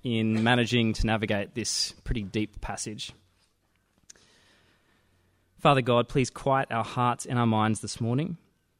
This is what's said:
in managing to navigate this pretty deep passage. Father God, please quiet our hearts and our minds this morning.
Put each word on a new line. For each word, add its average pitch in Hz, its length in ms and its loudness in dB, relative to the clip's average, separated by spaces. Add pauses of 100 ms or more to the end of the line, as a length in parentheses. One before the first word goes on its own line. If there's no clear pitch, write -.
in 110 400 0
managing 117 520 2
to - 120 0
navigate 107 480 -2
this - 380 -4 (100)
pretty 117 220 -4
deep 104 360 -6
passage. - 520 -10 (2500)
Father 143 220 6
God, 120 260 4
please 131 220 0
quiet 135 420 -2
our 117 100 0
hearts 123 420 0
and 123 140 -2
our 120 80 4
minds 110 340 2
this - 200 -8
morning. 139 380 -2 (420)